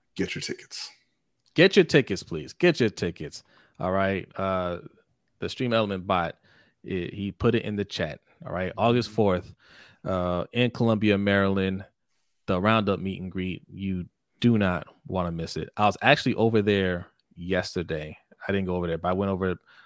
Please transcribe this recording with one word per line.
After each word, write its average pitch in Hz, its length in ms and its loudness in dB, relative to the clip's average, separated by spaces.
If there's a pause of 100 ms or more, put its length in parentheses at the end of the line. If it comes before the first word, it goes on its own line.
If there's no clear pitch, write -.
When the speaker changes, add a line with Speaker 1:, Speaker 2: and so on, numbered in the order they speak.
(140)
Speaker 1:
get - 200 -4
your 151 80 -8
tickets." - 480 -10 (640)
Speaker 2:
Get 180 220 6
your 175 100 8
tickets, 127 360 2
please. 76 300 -8
Get 170 280 2
your 113 100 4
tickets. 82 520 -6 (380)
All 92 120 -2
right. 98 360 0 (100)
Uh, 92 420 -2 (580)
the 92 100 -6
Stream 123 240 -4
Element 101 340 0
bot, 90 300 0 (480)
it, 90 300 -4
he 101 180 -6
put 117 220 0
it 117 100 0
in 104 120 -6
the 101 100 -2
chat. - 340 -8 (260)
All - 60 -10
right. 92 240 -4
August 120 320 2
fourth, 101 460 0 (500)
uh, 90 480 -2
in 120 200 2
Columbia, 107 440 4
Maryland, 98 720 2 (580)
the 92 160 0
Roundup 104 400 2
meet 95 220 -6
and 92 100 -8
greet. 92 300 -6 (100)
You 95 320 -4 (360)
do 117 180 6
not 90 280 0 (200)
wanna 90 260 -4
miss 82 240 -6
it. 78 220 -8
I 104 80 4
was 98 160 2
actually 131 320 2
over 110 260 2
there 95 460 0 (280)
yesterday. 85 840 -4 (280)
I 98 60 -2
didn't 98 140 0
go 90 100 -2
over 87 100 -2
there, 82 120 -2
but 87 100 -2
I 92 60 2
went 98 180 0
over 92 240 -2 (280)